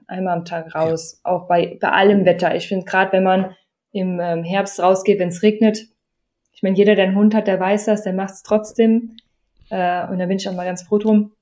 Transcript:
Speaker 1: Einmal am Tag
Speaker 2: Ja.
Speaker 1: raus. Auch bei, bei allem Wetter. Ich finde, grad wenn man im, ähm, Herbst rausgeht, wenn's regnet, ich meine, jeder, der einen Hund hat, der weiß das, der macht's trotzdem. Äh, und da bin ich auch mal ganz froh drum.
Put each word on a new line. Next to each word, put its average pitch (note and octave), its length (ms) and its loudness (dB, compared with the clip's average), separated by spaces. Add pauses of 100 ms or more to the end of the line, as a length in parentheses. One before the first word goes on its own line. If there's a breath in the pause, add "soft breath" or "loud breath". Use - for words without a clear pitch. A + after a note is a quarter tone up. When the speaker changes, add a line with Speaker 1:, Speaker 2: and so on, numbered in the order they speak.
Speaker 1:
Einmal F#3 300 -4
am E3+ 80 -8
Tag E3 280 -10
Speaker 2:
Ja. D#3+ 80 -4
Speaker 1:
raus. D#3+ 420 -4
Auch F3+ 240 -4
bei, E3+ 320 0
bei - 120 -2
allem G3 340 4
Wetter. F3 300 2
Ich - 120 -6
finde, F#3 180 -4
grad F#3+ 280 0
wenn F#3+ 100 2
man F#3 300 0 (380 loud breath)
im, F#3 300 -4
ähm, E3+ 220 -2
Herbst G3 360 -4
rausgeht, F#3+ 400 2
wenn's F3 240 -4
regnet, G#3+ 440 2 (680)
ich - 100 -20
meine, F#3+ 120 2
jeder, G3+ 200 6
der G3 100 2
einen F#3+ 100 0
Hund G#3 200 4
hat, G#3+ 120 0
der F#3+ 120 0
weiß G3+ 260 0
das, G#3+ 180 0
der F#3 100 -6
macht's F#3+ 280 -8
trotzdem. A3+ 760 0 (520)
Äh, F3+ 380 -2
und F#3+ 100 -6
da F3+ 80 -2
bin F#3+ 120 -2
ich G3 120 -6
auch F#3 60 -8
mal F3+ 100 -8
ganz F3+ 160 -6
froh - 160 -2
drum. G#3+ 440 2